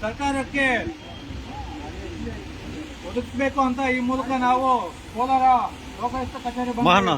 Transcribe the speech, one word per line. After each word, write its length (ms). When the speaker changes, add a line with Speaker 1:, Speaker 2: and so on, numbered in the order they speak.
Speaker 1:
ಸರ್ಕಾರಕ್ಕೆ 680
ಒದಗಿಸ್ಬೇಕು 600
ಅಂತ 120
ಈ 20
ಮೂಲಕ 200
ನಾವು 200
ಕೋಲಾರ 320
ಲೋಕಾಯುಕ್ತ 460
ಕಚೇರಿ 320
ಬಂದು 100
Speaker 2:
ಮೋಹನ್. 320